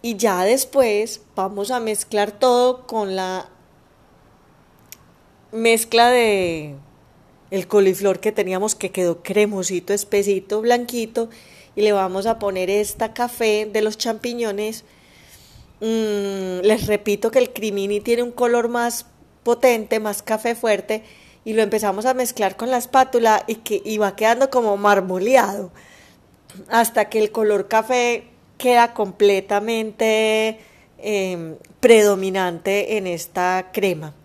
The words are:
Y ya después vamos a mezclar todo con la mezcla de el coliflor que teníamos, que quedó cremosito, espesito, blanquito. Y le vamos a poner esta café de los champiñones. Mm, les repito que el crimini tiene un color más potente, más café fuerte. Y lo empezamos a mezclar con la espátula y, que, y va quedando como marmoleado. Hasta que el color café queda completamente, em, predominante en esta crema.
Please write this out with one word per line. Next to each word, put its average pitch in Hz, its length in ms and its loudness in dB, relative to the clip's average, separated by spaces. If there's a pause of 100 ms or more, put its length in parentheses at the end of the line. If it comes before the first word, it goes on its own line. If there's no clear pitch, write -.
Y 233 160 -6
ya 190 280 0
después 226 760 0 (120)
vamos 202 360 -4
a 247 100 -2
mezclar 208 500 -4
todo 247 560 2
con 202 300 -4
la 185 320 -6 (2000)
mezcla 226 600 4
de 185 680 0 (760)
el 190 160 -4
coliflor 190 540 2
que 220 100 0
teníamos, 202 440 -2
que 185 160 -8
quedó 175 320 -2
cremosito, 196 720 -2
espesito, 202 680 -2
blanquito. 233 680 -2 (440)
Y 208 80 -2
le 208 100 4
vamos 190 340 0
a 226 120 -2
poner 190 320 -4
esta 208 420 -2
café 220 580 -2
de 214 120 -2
los 214 160 -2
champiñones. 220 880 -6 (960)
Mm, 202 840 -4
les 208 240 2
repito 208 440 -2
que 269 80 2
el 247 140 0
crimini 202 480 -4
tiene 233 220 0
un 240 100 -6
color 240 360 0
más 240 380 -4 (360)
potente, 233 560 2
más 214 240 -6
café 220 320 -2
fuerte. 220 480 -2 (420)
Y 220 100 -6
lo 220 80 2
empezamos 208 440 -2
a 262 80 2
mezclar 226 420 -4
con 233 140 -6
la 254 80 0
espátula 240 680 2
y, 226 80 -4
que, - 280 -6
y 214 140 -4
va 202 160 0
quedando 240 360 2
como 233 260 0
marmoleado. 202 960 2 (960)
Hasta 226 400 2
que 220 100 -2
el 214 140 0
color 202 360 0
café 240 600 0 (300)
queda 233 340 4
completamente, 220 1700 0 (400)
em, 185 580 -6 (240)
predominante 196 1160 2
en 190 80 -6
esta 180 680 -4
crema. 160 420 -4 (100)